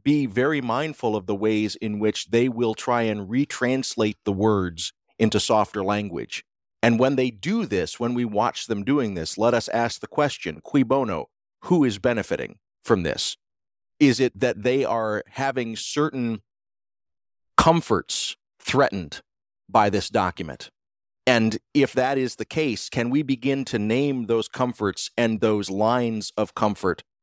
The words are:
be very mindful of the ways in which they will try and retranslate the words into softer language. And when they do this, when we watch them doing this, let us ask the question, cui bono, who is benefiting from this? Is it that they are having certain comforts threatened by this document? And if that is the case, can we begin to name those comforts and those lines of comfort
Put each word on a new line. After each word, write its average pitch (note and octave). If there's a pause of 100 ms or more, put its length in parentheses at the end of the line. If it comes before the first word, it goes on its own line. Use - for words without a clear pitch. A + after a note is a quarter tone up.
be C#3+
very C3
mindful B2
of F#2+
the G#2+
ways G#2+
in G#2
which G#2+
they A#2+
will A2+
try A#2+
and G#2
retranslate B2
the G2+
words F#2+ (260)
into A2
softer G#2
language. G2 (380)
And A#2
when C3+
they B2+
do E3+
this, F#2+
when A#2+
we B2
watch G#2+
them G2+
doing B2
this, E2
let A#2
us A#2
ask A#2
the -
question, -
cui C3+
bono, A2+ (380)
who E3+
is G2+
benefiting G2 (260)
from G2
this? - (640)
Is C3
it B2+
that A2+
they B2+
are A2
having B2+
certain B2+ (1160)
comforts - (240)
threatened G2 (460)
by G#2
this F#2+
document? F2+ (580)
And A2+ (140)
if C#3
that C3+
is B2+
the A2
case, D3
can A#2+
we C#3+
begin C3+
to A#2+
name B2
those A2+
comforts -
and A2+
those G#2
lines A2
of G#2+
comfort G2+ (200)